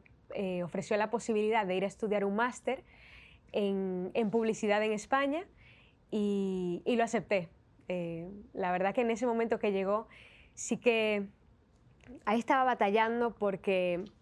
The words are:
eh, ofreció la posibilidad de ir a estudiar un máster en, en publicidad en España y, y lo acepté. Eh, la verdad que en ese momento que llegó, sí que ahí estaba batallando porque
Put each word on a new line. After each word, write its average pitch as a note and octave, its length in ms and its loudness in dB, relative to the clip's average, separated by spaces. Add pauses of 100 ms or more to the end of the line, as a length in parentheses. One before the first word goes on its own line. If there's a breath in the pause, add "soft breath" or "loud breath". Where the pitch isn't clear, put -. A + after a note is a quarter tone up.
(340)
eh, F#3 280 -2
ofreció F#3+ 340 -2
la G#3+ 140 0
posibilidad G#3+ 560 0
de F3+ 100 0
ir F#3+ 80 0
a - 20 2
estudiar G3+ 380 -2
un G3+ 120 0
máster B3 480 -2 (680 loud breath)
en, F#3+ 600 0
en A3 160 0
publicidad G#3+ 520 2
en G#3+ 100 0
España C#4 520 0 (680 loud breath)
y, F#3+ 760 0
y A#3+ 120 0
lo A#3 80 2
acepté. G3+ 440 -2 (400)
Eh, E3+ 400 -6 (240)
la F3+ 200 -2
verdad F#3 220 0
que B3 80 2
en A#3 80 2
ese A3+ 160 -2
momento A3+ 320 0
que G#3 140 0
llegó, G3 360 0 (460 loud breath)
sí - 240 -4
que G#3+ 500 2 (1000)
ahí A3 120 2
estaba C4 260 2
batallando A#3 680 2
porque F#3 720 0 (180)